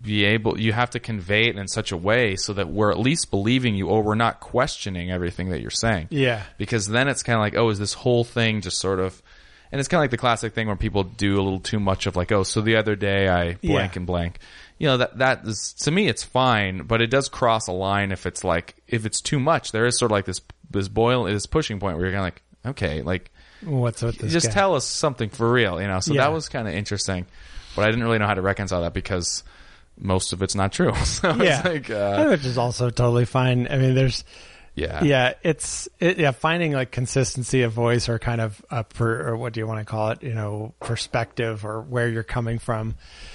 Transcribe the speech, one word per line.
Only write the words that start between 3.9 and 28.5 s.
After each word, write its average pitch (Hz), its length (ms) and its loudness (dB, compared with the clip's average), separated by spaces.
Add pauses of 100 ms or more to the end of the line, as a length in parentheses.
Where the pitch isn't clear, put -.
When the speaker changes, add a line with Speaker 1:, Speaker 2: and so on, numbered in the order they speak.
Speaker 1:
we're 107 120 2
not 107 260 0
questioning 95 720 -4
everything 90 400 -4
that 80 100 -4
you're 53 100 -8
saying. 104 400 -2
Speaker 2:
Yeah. 123 320 0 (160)
Speaker 1:
Because 104 280 -2
then 120 220 0
it's 135 140 -4
kinda 117 180 2
like, 104 160 0
oh, 117 140 4
is 104 80 -2
this 104 160 -4
whole 120 300 2
thing 113 360 0
just 90 180 -6
sort 95 220 0
of, 92 200 -4 (520)
and - 80 -4
it's 139 80 -2
kinda 175 120 2
like 143 100 2
the 127 80 -2
classic 117 360 0
thing 113 140 -2
where 101 80 -2
people 101 260 0
do 98 320 0
a 98 80 4
little 95 180 0
too 107 200 -2
much 95 260 0
of 95 100 -2
like, 90 160 -2
"Oh, 101 120 4
so - 160 0
the 110 160 2
other 107 200 2
day 98 320 2
I 87 260 2
blank 98 400 0
Speaker 2:
Yeah. - 40 -6
Speaker 1:
and 90 80 -4
blank." 87 320 -2 (400)
You 147 80 0
know, 135 120 4
that, 120 200 -2
that 131 260 2
is, 107 360 -6
to - 100 0
me, 190 180 2
it's - 140 -2
fine, 104 600 2
but 113 180 2
it 117 80 2
does 135 180 2
cross 113 380 2
a 92 60 -6
line 98 400 0
if 92 140 -8
it's - 180 -6
like, 85 320 -2 (100)
if 110 180 -2
it's 107 160 -4
too 147 200 0
much. 147 320 0
There 110 140 2
is 123 120 0
sort 113 140 2
of - 20 4
like 98 100 2
this, 92 160 -6 (300)
this 98 180 -2
boil, 113 360 2
this 101 220 -2
pushing 113 340 -2
point 92 160 -4
where 87 100 -2
you're 92 60 -2
kinda 98 100 -2
like, 92 200 -6 (220)
"Okay, 82 380 -4
like, 87 300 -4 (300)
Speaker 2:
What's 127 400 -2
with 117 160 -2
this - 140 -2
Speaker 1:
just 165 160 2
Speaker 2:
guy? 110 40 0
Speaker 1:
tell 196 240 4
us 127 100 0
something 123 440 -2
for 113 200 2
real," 107 320 4
you 101 60 -2
know? 92 100 0
So 143 160 0
Speaker 2:
Yeah. 139 80 4
Speaker 1:
that 147 100 4
was 160 160 -4
kinda 110 240 -4
interesting, 95 540 -2 (480)
but 98 80 0
I 104 40 4
didn't 117 180 2
really 113 140 2
know 104 100 2
how 104 60 2
to 95 80 0
reconcile 95 400 0